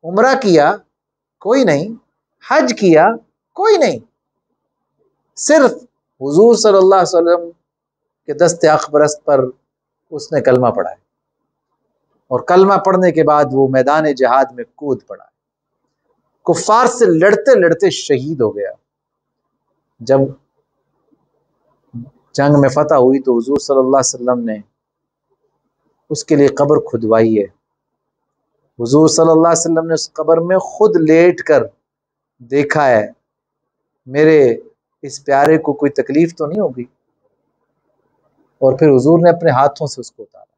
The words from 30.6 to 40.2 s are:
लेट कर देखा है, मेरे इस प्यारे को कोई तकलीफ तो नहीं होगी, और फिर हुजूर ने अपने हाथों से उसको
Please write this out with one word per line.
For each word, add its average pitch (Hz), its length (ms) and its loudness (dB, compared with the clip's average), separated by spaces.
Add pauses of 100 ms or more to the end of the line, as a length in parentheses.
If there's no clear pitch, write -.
लेट 165 440 2
कर 135 260 0 (840)
देखा 143 340 -2
है, 113 300 0 (920)
मेरे 139 560 2 (400)
इस 139 180 -16
प्यारे 143 380 0
को 156 160 -4
कोई 143 180 -4
तकलीफ 156 460 -2
तो 156 80 -6
नहीं 175 140 -8
होगी, 127 280 -8 (1700)
और 135 160 2
फिर 156 120 2
हुजूर 143 320 4
ने 170 100 4
अपने 170 220 -2
हाथों 143 340 -2
से 135 140 -14
उसको - 220 -20